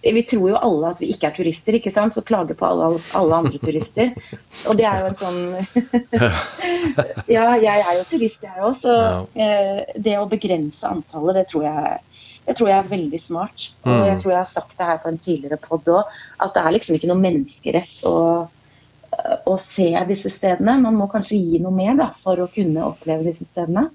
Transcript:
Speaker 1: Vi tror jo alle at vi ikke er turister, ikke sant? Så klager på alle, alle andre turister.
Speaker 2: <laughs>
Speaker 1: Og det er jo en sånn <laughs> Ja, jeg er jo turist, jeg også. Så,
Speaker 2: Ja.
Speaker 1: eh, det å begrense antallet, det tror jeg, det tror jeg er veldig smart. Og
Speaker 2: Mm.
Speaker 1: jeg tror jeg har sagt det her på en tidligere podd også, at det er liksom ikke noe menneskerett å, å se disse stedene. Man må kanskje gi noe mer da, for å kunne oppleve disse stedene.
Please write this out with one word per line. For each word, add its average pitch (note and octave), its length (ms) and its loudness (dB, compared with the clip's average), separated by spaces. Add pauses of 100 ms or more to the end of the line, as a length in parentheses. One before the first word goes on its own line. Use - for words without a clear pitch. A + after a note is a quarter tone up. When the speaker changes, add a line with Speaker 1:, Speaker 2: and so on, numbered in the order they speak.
Speaker 1:
Vi A3+ 200 4
tror G3 260 2
jo G#3 80 4
alle E3 340 2
at E3+ 100 -8
vi E3 120 -4
ikke D#3 160 -2
er D3+ 80 -6
turister, F3 380 -2
ikke G#3+ 180 -2
sant? A3 220 2
Så G#3+ 100 -4
klager F3 320 0
på - 100 -2
alle, E3+ 320 2 (160)
alle E3+ 200 4
andre C#3+ 240 0
turister. G#3 560 -2 (260)
Speaker 2:
<laughs> - 280 -14
Speaker 1:
Og A3 100 4
det A3 80 4
er G3 120 0
jo F#3+ 80 -2
en F#3+ 80 -4
sånn F3+ 520 -6 (460)
<laughs> A3 200 2 (1000)
Ja, A#3 300 4
jeg G#3 220 4
er F3 160 0
jo F#3 100 -4
turist, A#3 340 -2
jeg F#3+ 200 -8
også. B3+ 200 0
Så, A3+ 440 2 (100)
Speaker 2:
Ja. A3 80 0
Speaker 1:
eh, G3+ 400 0 (160)
det G#3 180 2
å G#3 100 -2
begrense F3+ 600 -2
antallet, E3 460 -2
det F#3+ 180 2
tror D3+ 120 0
jeg, D3+ 340 -4 (480)
det - 120 -2
tror A3+ 100 4
jeg G3 100 6
er F#3+ 120 -2
veldig E3 320 -4
smart. - 480 -8 (140)
Og B2 80 2
Speaker 2:
Mm. A#2+ 140 4
Speaker 1:
jeg F#3+ 140 2
tror F#3 120 -2
jeg F3+ 60 2
har F#3 140 -4
sagt - 260 -10
det F3+ 80 -2
her E3 120 0
på E3 100 -6
en E3 100 -4
tidligere D3 420 -4
podd E3 260 -6
også, F3+ 180 4 (360)
at G3 140 0
det F#3 100 4
er D#3+ 80 4
liksom F#3 240 0
ikke E3+ 120 -2
noe F#3 140 4
menneskerett E3+ 840 -2
å, E3 440 2 (960)
å F#3 120 2 (160)
se F3+ 340 2
disse G3 220 -4
stedene. G3 500 2
Man A3+ 160 4
må G3 140 0
kanskje G#3 280 -2
gi E3+ 200 0
noe F3+ 140 -2
mer F#3+ 240 2
da, - 140 2 (120)
for F#3 140 0
å F3+ 160 -2
kunne D#3+ 320 0
oppleve D#3+ 400 -4
disse E3 280 -6
stedene. F#3 420 -2